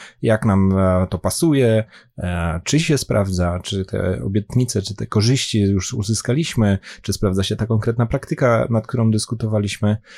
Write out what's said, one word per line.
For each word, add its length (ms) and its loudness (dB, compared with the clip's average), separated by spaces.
jak 220 2
nam, 340 4
e, 320 4
to 80 -4
pasuje, 640 2
e, 460 -2
czy 160 0
się 180 2
sprawdza, 640 0
czy 220 -4
te 380 -4
obietnice, 600 -2
czy 140 -8
te 100 -8
korzyści 540 0
już 340 0
uzyskaliśmy, 840 0
czy 100 -6
sprawdza 300 0
się 140 -2
ta 100 -4
konkretna 400 0
praktyka, 640 0
nad 160 0
którą 240 0
dyskutowaliśmy, 840 -2